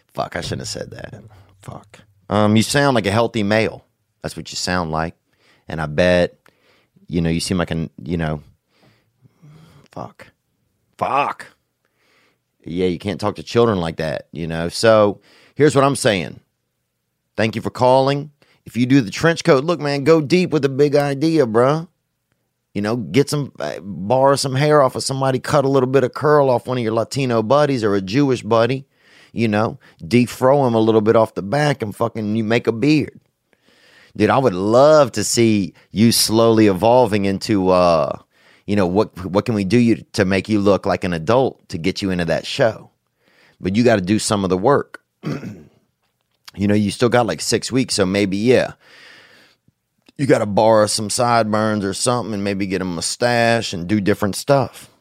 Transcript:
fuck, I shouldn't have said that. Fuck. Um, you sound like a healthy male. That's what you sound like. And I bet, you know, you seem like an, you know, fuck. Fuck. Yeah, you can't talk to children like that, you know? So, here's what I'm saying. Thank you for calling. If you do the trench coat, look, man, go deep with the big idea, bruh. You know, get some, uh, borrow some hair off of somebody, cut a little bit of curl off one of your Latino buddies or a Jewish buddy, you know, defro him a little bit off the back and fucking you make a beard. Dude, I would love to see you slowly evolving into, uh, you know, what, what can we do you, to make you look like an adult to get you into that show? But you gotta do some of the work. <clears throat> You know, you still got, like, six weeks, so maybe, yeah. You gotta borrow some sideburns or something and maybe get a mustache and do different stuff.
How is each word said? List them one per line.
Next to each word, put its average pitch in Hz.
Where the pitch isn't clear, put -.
fuck, -
I 87
shouldn't -
have -
said -
that. -
Fuck. -
Um, 104
you 110
sound 143
like 107
a 98
healthy 113
male. 104
That's -
what -
you -
sound 90
like. 80
And 80
I 78
bet, 90
you 85
know, 82
you 82
seem 95
like 85
an, 82
you 85
know, 78
fuck. -
Fuck. 123
Yeah, 90
you 90
can't 98
talk 104
to 82
children 117
like 82
that, 73
you 82
know? 82
So, 107
here's 143
what 135
I'm 139
saying. 90
Thank 110
you 107
for 95
calling. 135
If -
you 127
do 135
the 95
trench 165
coat, 143
look, 170
man, 143
go 160
deep 151
with 147
the 135
big 143
idea, 143
bruh. 131
You 101
know, 107
get 117
some, 147
uh, 67
borrow 123
some 131
hair 151
off 127
of 113
somebody, 135
cut 143
a -
little 135
bit 131
of 120
curl 143
off 120
one 127
of 117
your 110
Latino 117
buddies 135
or 101
a 101
Jewish 117
buddy, 117
you 113
know, 107
defro 123
him 117
a 110
little 110
bit 107
off 110
the -
back 139
and 104
fucking 110
you 113
make 120
a 113
beard. 139
Dude, 104
I 110
would 127
love 123
to 104
see 107
you 110
slowly 110
evolving 104
into, 98
uh, 87
you 101
know, 98
what, 92
what 95
can 117
we 101
do 98
you, 117
to 104
make 95
you 107
look 98
like 90
an 92
adult 107
to 92
get 90
you 98
into 87
that 78
show? -
But 95
you 120
gotta 113
do 98
some 101
of 90
the 92
work. 123
<clears throat> 151
You 101
know, 104
you 104
still 120
got, 120
like, 85
six -
weeks, 123
so 101
maybe, 98
yeah. 110
You 139
gotta 113
borrow 107
some 107
sideburns 110
or 95
something 113
and 101
maybe 101
get 92
a -
mustache 117
and 87
do 107
different 98
stuff. -